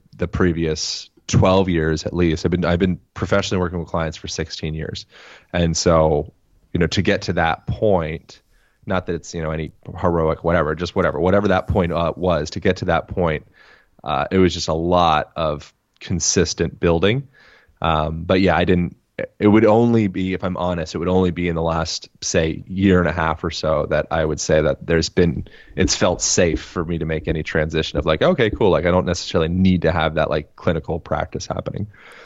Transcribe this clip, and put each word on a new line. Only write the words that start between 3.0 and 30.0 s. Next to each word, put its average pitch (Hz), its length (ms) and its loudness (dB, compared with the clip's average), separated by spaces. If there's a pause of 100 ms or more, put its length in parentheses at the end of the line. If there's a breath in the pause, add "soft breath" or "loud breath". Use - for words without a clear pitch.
professionally 98 480 0
working 87 180 -4
with 80 80 -8
clients 80 300 -4
for - 100 -14
sixteen 78 460 -8
years. - 320 -8 (480 loud breath)
And 85 240 2
so, 78 560 2 (400)
you 85 60 -2
know, 82 80 2
to 95 140 -2
get 98 220 0
to 95 100 -4
that 82 340 -2
point, 87 720 -2 (440)
not 92 200 -2
that 87 100 -4
it's, - 180 -12
you 85 80 -8
know, 78 100 -4
any 80 200 -6 (260)
heroic, 82 460 0
whatever, 82 320 0
just 85 180 -6
whatever, 85 280 0
whatever 98 280 4
that 92 180 0
point, 87 260 0
uh, 82 240 0
was, 87 340 -2
to - 80 -10
get 92 180 0
to - 80 -8
that 82 220 0
point, 82 400 -2 (560 soft breath)
uh, 71 260 -2
it 98 80 0
was 92 160 6
just - 140 -6
a 82 60 -2
lot 82 640 2
of 76 360 -4 (280)
consistent - 800 -2
building. 92 480 2 (520 soft breath)
Um, 80 440 -2
but 92 160 2
yeah, 87 160 4
I 90 80 2
didn't, 90 320 0 (420)
it 107 80 2
would 107 180 6
only 113 420 4
be, 92 260 -4
if 87 100 -6
I'm 90 140 -4
honest, 87 380 -4
it - 20 -6
would 80 100 -4
only 92 240 2
be 87 160 -4
in 85 80 -2
the 82 60 -2
last, 82 480 -4 (120)
say, 82 440 -2
year 95 340 4
and 85 80 2
a 73 40 0
half 80 320 -2
or 82 80 -4
so 78 360 -2
that 76 220 0
I 82 160 0
would 76 140 -4
say 78 220 2
that 73 260 -2
there's - 220 0
been, - 380 0 (280 loud breath)
it's - 200 0
felt 92 260 0
safe 82 400 0
for - 220 -6
me 82 140 -4
to 80 80 -6
make 80 220 -4
any 80 160 -2
transition 80 560 -2
of 71 60 -4
like, 80 160 0
"Okay, 135 280 2
cool. 101 220 0
Like, 80 140 2
I 87 60 2
don't 90 140 2
necessarily 85 440 -2
need 90 340 2
to 82 80 2
have 80 240 -2